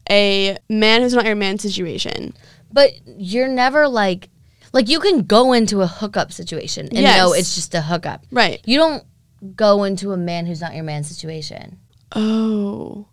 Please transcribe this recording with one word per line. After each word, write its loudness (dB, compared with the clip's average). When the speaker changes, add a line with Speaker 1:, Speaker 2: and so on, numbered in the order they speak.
Speaker 1:
a 2
man 4
who's 2
not 2
your 0
man -2
situation. -6
Speaker 2:
But 6
you're -4
never, 2
like, -2
like, 4
you 2
can 2
go 4
into 2
a 2
hookup -6
situation -10
and -6
know 6
Speaker 1:
Yes. 0
Speaker 2:
it's -4
just -8
a -2
hookup. -6
Speaker 1:
Right. 0
Speaker 2:
You 2
don't 0
go 4
into -4
a -4
man -4
who's -8
not -10
your -10
man -8
situation. -14
Speaker 1:
Oh. -4